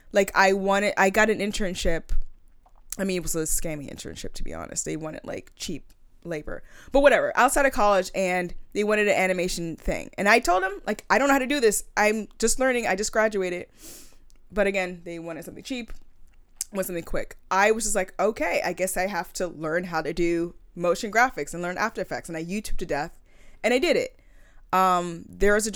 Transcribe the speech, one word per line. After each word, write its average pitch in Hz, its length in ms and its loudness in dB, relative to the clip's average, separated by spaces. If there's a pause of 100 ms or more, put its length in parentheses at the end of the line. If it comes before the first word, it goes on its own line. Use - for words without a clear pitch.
(120)
Like, 202 240 2
I 190 180 6
wanted, 196 440 0
I 190 120 6
got 214 200 4
an 220 100 0
internship. 185 720 -2 (840)
I 196 60 -4
mean, 190 140 -2
it 170 60 -6
was 165 120 -4
a 160 40 -2
scammy 156 540 -4
internship, - 400 -12
to - 100 -4
be - 100 -4
honest. - 320 -8
They 156 100 -6
wanted, 156 300 -10
like, - 320 -12
cheap - 340 -10 (320)
labor. 151 400 -10 (300)
But - 80 6
whatever. 208 340 6
Outside 277 300 4
of 269 80 2
college, 202 420 4
and 180 380 -2 (200)
they 208 120 0
wanted 208 240 2
an - 60 4
animation 180 600 -2
thing. - 420 -6
And 202 120 2
I 233 100 8
told 359 240 2
them, 381 240 -6
like, 208 220 -4
"I 196 80 4
don't 269 100 2
know 277 60 6
how 269 60 4
to 254 60 -2
do 285 140 0
this. 220 240 2 (140)
I'm 214 320 0 (100)
just - 200 2
learning. 254 280 0
I 170 80 0
just 214 160 -4
graduated." 202 560 -2 (840)
But 202 160 2
again, 180 360 -4
they 170 160 -10
wanted 165 240 -10
something - 200 -16
cheap, 247 280 -8 (800)
want 190 160 -4
something 170 160 -6
quick. - 340 -4 (140)
I 202 200 4
was 220 120 0
just 202 140 -2
like, 190 220 -4
"Okay, 214 460 0
I 175 60 -2
guess 180 240 -4
I 185 120 -2
have 180 260 -6
to 180 140 -4
learn 160 360 -4
how 165 180 -4
to 170 120 -4
do 170 420 -2 (180)
motion 175 380 -2
graphics 226 420 0
and 170 80 -8
learn 180 160 -6
After 226 240 -4
Effects." 131 280 -8
And 165 80 -8
I 165 80 -6
YouTube 202 320 -2
to 185 80 -2
death, 151 340 -6 (420)
and 233 120 2
I 254 60 4
did 262 180 2
it. - 200 -4 (540)
Um, 180 560 0
there 196 280 4
was 214 120 0
a, 214 80 -6